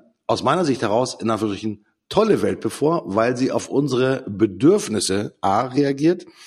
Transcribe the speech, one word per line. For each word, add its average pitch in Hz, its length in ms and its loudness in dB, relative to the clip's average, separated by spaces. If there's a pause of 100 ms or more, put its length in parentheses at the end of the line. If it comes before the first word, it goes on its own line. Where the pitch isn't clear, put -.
(260)
aus 110 180 -2
meiner 160 220 0
Sicht 127 160 0
heraus, 117 380 0
in 110 100 0
Anführungsstrichen, 107 560 -4 (220)
tolle 202 320 2
Welt - 200 -2
bevor, 151 420 -2 (120)
weil 117 220 2
sie 131 140 0
auf - 180 -4
unsere 131 640 0
Bedürfnisse 104 1120 2
A 101 240 2
reagiert, 139 580 0 (220)